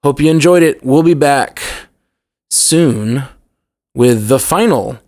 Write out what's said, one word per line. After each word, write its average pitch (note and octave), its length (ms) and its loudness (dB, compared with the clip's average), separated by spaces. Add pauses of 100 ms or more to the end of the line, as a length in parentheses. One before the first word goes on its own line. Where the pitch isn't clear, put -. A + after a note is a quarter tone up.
Hope C#3+ 180 0
you D#3 80 2
enjoyed E3 320 4
it. D#3 240 -2
We'll C#3 160 2
be E3 140 2
back C#3 440 -2 (920)
soon C3+ 720 -2 (720)
with A#2 320 0
the C3 100 2
final D#3 720 -2